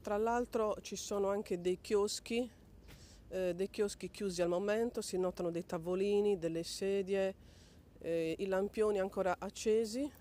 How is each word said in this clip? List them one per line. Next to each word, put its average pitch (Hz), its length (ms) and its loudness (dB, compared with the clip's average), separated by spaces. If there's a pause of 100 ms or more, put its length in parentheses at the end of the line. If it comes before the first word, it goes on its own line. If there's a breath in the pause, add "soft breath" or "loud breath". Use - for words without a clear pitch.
tra 208 160 -2
l'altro 226 640 0
ci - 140 -10
sono 196 340 -2
anche 202 320 -2
dei 180 200 0
chioschi, 226 680 0 (840 loud breath)
eh, 180 240 -2
dei 185 140 -2
chioschi 202 420 -2
chiusi 180 320 -2
al 170 60 4
momento, 214 540 2
si - 160 -2
notano 180 320 0
dei 170 160 -4
tavolini, 196 720 2
delle 165 240 -2
sedie, 196 720 0 (680 loud breath)
eh, 165 380 0
i 196 80 -2
lampioni 202 520 2
ancora 190 400 0
accesi, 226 720 0 (100)